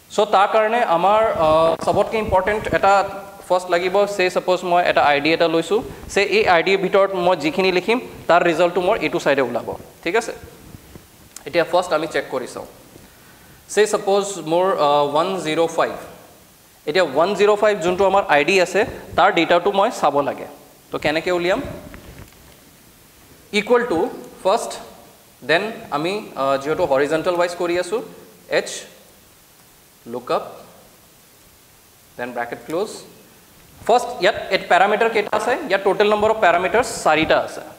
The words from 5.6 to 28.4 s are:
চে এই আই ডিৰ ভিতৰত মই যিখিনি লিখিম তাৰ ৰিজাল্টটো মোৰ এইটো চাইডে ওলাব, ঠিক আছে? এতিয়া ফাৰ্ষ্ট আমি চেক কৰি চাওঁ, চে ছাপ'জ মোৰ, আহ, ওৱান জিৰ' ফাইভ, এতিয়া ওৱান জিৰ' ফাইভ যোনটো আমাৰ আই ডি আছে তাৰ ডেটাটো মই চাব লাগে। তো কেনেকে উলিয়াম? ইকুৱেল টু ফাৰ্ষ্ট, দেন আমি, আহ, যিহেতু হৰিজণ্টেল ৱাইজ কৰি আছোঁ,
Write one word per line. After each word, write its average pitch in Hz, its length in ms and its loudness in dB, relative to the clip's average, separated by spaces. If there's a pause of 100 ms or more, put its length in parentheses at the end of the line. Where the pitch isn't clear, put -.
চে - 120 0 (180)
এই 220 60 2 (100)
আই 165 80 6
ডিৰ 190 220 2
ভিতৰত 196 300 2
মই 180 220 0
যিখিনি 185 360 0
লিখিম 180 260 0 (280)
তাৰ - 160 6
ৰিজাল্টটো 175 380 2
মোৰ 190 180 0
এইটো 156 200 -2
চাইডে 139 240 2
ওলাব, 120 260 -4 (340)
ঠিক 175 140 -4
আছে? - 160 -2 (1120)
এতিয়া 156 180 0
ফাৰ্ষ্ট 180 280 0
আমি 156 140 0
চেক 147 240 -4
কৰি 123 240 -6
চাওঁ, - 120 -12 (1040)
চে 202 160 2
ছাপ'জ 196 380 0 (260)
মোৰ, 175 160 2
আহ, 147 400 2
ওৱান 151 220 0 (160)
জিৰ' 156 320 0
ফাইভ, 120 180 0 (920)
এতিয়া 175 180 2
ওৱান 156 300 2
জিৰ' 202 220 4
ফাইভ 214 260 2
যোনটো 180 280 0
আমাৰ 196 180 4
আই 147 160 4
ডি 175 160 2
আছে 180 200 0 (360)
তাৰ 175 160 4
ডেটাটো 175 400 2
মই 196 160 2 (120)
চাব 147 200 2
লাগে। 131 260 -6 (420)
তো - 100 -8
কেনেকে 160 400 -2
উলিয়াম? 180 220 0 (1900)
ইকুৱেল 226 340 2
টু 165 120 -2 (460)
ফাৰ্ষ্ট, - 280 0 (720)
দেন 151 200 0 (280)
আমি, 156 300 -2
আহ, 139 420 -2
যিহেতু 156 200 -2 (100)
হৰিজণ্টেল 156 440 0
ৱাইজ 175 240 0
কৰি 170 180 -2
আছোঁ, 190 220 -4 (500)